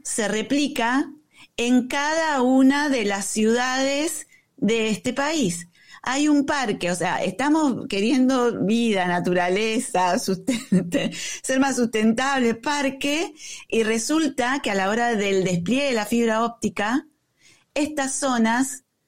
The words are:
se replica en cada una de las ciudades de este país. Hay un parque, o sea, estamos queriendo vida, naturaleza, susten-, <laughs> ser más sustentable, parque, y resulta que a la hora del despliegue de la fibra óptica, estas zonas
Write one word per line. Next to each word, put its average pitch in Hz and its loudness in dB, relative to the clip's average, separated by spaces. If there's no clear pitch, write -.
se - -4
replica 254 0
en 247 2
cada 294 0
una 269 4
de 254 0
las 196 -2
ciudades 254 0
de 220 0
este 214 -4
país. 277 -2
Hay 285 0
un 285 4
parque, 247 -2
o 180 -2
sea, 180 -2
estamos 277 0
queriendo 240 2
vida, 208 2
naturaleza, 180 0
susten-, 196 -2
<laughs> - -10
ser 262 0
más 269 2
sustentable, 233 2
parque, 285 -2
y 226 2
resulta 240 0
que 226 -2
a 196 0
la 190 0
hora 240 0
del 196 0
despliegue 190 0
de 254 0
la 214 -2
fibra 226 2
óptica, 233 -2
estas 285 -2
zonas 247 0